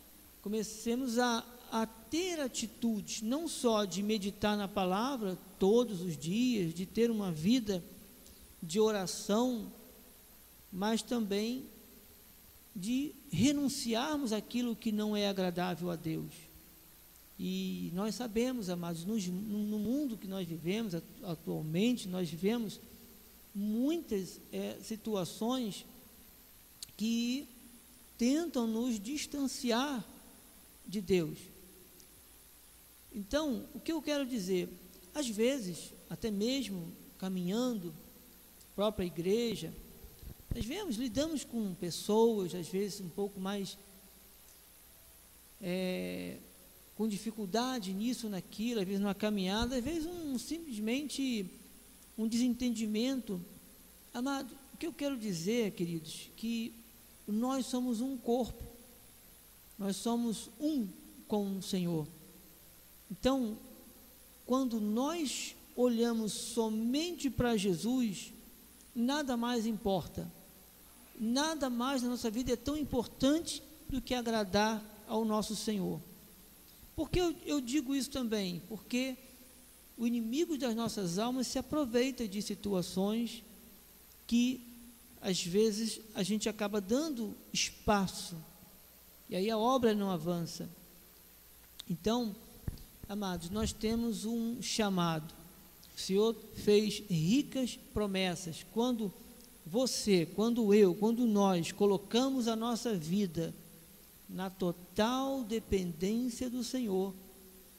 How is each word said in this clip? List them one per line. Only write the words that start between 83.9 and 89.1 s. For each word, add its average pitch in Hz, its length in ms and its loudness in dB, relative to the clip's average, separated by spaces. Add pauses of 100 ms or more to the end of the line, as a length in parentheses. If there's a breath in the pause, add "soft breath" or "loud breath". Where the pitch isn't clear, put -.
que, 247 340 4 (580)
às 185 240 0
vezes, 214 560 2 (140)
a 214 80 -2
gente 208 260 0
acaba 214 320 0
dando 233 560 0 (160)
espaço, - 840 0 (920)